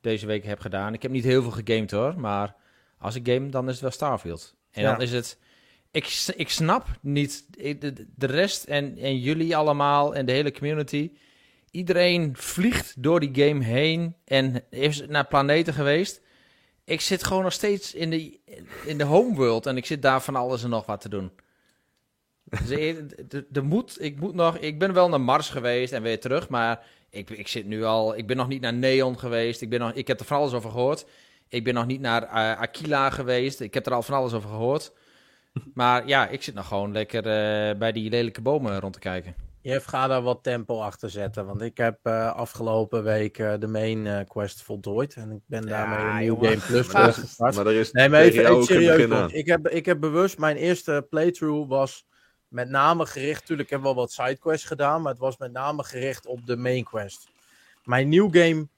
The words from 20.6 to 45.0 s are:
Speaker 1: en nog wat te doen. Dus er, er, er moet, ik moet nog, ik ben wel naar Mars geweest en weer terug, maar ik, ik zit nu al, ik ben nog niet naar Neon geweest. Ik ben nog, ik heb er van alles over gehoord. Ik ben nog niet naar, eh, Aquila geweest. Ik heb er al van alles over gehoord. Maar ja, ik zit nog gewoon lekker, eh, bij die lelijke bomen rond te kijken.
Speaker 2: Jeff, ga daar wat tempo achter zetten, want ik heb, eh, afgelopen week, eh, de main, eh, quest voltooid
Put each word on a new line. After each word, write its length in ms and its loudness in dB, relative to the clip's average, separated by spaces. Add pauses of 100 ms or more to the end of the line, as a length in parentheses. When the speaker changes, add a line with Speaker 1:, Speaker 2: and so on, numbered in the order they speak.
Speaker 1:
en 80 -4
nog 160 -2
wat 140 -6
te 80 -14
doen. 240 -8 (1120)
Dus 260 -6
er, 260 -2 (320)
er, 240 -10
er 120 -2
moet, 360 -2
ik 200 -8
moet 140 -6
nog, 240 2
ik 200 -6
ben 140 2
wel 160 6
naar 120 2
Mars 300 2
geweest 420 -2
en 100 -6
weer 180 -2
terug, 280 -2
maar 380 -2 (240)
ik, 200 -14
ik 180 -12
zit 180 -6
nu 180 -4
al, 320 2
ik 100 -10
ben 100 -2
nog 120 0
niet 120 -6
naar 140 -4
Neon 440 2
geweest. 440 -2
Ik 80 -10
ben 100 0
nog, 120 -4
ik 140 -8
heb 140 -2
er 60 -12
van 120 -2
alles 140 0
over 180 -6
gehoord. 360 -2 (420)
Ik 160 -6
ben 100 0
nog 120 0
niet 140 -4
naar, 220 0
eh, 380 0
Aquila 500 0
geweest. 500 -2
Ik 140 -10
heb 120 -2
er 80 -2
al 80 0
van 140 -4
alles 160 0
over 160 -6
gehoord. 440 -2 (840)
Maar 320 2
ja, 220 4
ik 140 -8
zit 120 -12
nog 140 -10
gewoon 240 -4
lekker, 260 -4
eh, 600 0
bij 140 0
die 180 -4
lelijke 300 -2
bomen 400 -2
rond 120 -8
te 60 -16
kijken. 360 -8 (260)
Speaker 2:
Jeff, 260 -4
ga 200 -2
daar 160 0
wat 200 -2
tempo 380 -4
achter 300 -8
zetten, 360 -8
want 160 -8
ik 140 -8
heb, 260 0
eh, 320 -2
afgelopen 720 -2
week, 340 0
eh, 200 0
de 80 -4
main, 400 -2
eh, 200 -2
quest 360 -6
voltooid 520 -4